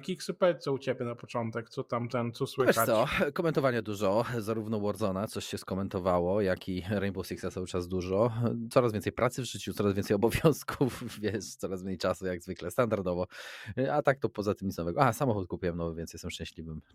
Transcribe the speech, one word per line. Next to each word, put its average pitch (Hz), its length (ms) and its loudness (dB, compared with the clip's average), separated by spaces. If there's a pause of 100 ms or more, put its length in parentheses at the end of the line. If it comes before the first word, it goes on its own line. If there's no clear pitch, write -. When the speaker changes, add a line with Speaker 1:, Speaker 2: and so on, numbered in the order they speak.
Speaker 1:
Kiksu, 185 320 -6
powiedz, 180 300 2
co 139 100 0
u 131 60 -2
ciebie 127 260 -4
na 120 100 -6
początek, 117 540 -4
co - 140 -6
tam 120 260 -2
ten, 120 240 0
co - 120 -4
Speaker 2:
Wiesz - 60 -4
Speaker 1:
słychać? 117 340 4
Speaker 2:
co, 120 200 6 (280)
komentowania 139 480 2
dużo, 104 440 2 (120)
zarówno 110 420 -2
Warzone'a, 101 480 0
coś - 180 -6
się - 120 -6
skomentowało, 92 840 2
jak 92 280 0
i 92 200 -2
Rainbow 95 380 -2
Sixa 90 240 -6
cały 92 160 -6
czas 90 200 -2
dużo. 92 440 2 (400)
Coraz 120 220 6
więcej 104 180 0
pracy 123 300 0
w 120 40 -4
życiu, 101 280 -8
coraz 101 200 4
więcej 101 220 2
obowiązków, 117 960 2
<laughs> 104 120 -12
wiesz, 104 340 -2
coraz 92 280 -4
mniej 95 140 -4
czasu, 92 280 0
jak 90 160 -2
zwykle, 90 300 -8
standardowo. 92 560 2 (640)
A 147 100 2
tak 139 180 4
to - 100 0
poza 101 260 0
tym 95 120 -4
nic 95 100 -4
nowego. 87 240 0
A, 127 120 6
samochód 107 340 0
kupiłem 87 300 -2
nowy, 85 200 -2
więc 82 160 -8
jestem 85 180 -10
szczęśliwym 80 500 -10 (140)